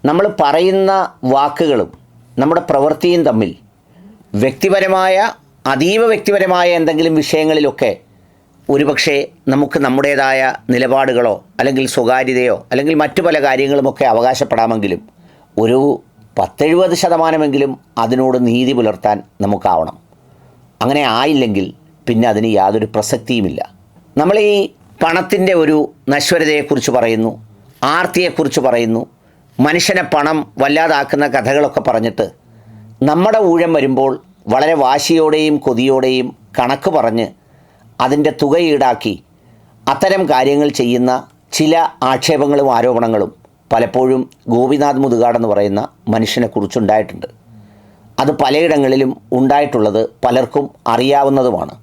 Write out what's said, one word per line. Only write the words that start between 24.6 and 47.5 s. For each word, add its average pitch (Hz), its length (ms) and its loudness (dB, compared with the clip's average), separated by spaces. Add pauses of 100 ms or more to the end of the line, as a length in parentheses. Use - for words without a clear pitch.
പണത്തിൻ്റെ 185 500 0 (100)
ഒരു 151 140 2 (380)
നശ്വരതയെക്കുറിച്ച് 147 840 0
പറയുന്നു, 113 340 0 (640)
ആർത്തിയെക്കുറിച്ച് 175 720 -2
പറയുന്നു, 117 340 0 (560)
മനുഷ്യനെ 170 460 0 (100)
പണം 156 240 0 (240)
വല്ലാതാക്കുന്ന 147 720 0
കഥകളൊക്കെ 135 540 0
പറഞ്ഞിട്ട് 113 380 -2 (840)
നമ്മുടെ 190 300 2 (100)
ഊഴം 170 280 2
വരുമ്പോൾ 135 340 0 (420)
വളരെ 151 300 2
വാശിയോടെയും 156 720 2 (100)
കൊതിയോടെയും 131 640 0 (300)
കണക്ക് 135 400 -2
പറഞ്ഞ് 117 300 0 (760)
അതിൻ്റെ 147 260 0 (100)
തുക 143 140 2 (120)
ഈടാക്കി 131 440 0 (840)
അത്തരം 190 280 0 (100)
കാര്യങ്ങൾ 143 460 2
ചെയ്യുന്ന 123 340 0 (460)
ചില 156 160 2 (380)
ആക്ഷേപങ്ങളും 143 640 0
ആരോപണങ്ങളും 117 560 0 (420)
പലപ്പോഴും 127 480 0 (320)
ഗോപിനാഥ് 135 520 0
മുതുകാടെന്ന് 117 480 0
പറയുന്ന 101 280 0 (320)
മനുഷ്യനെക്കുറിച്ചുണ്ടായിട്ടുണ്ട്. 110 1120 -2 (920)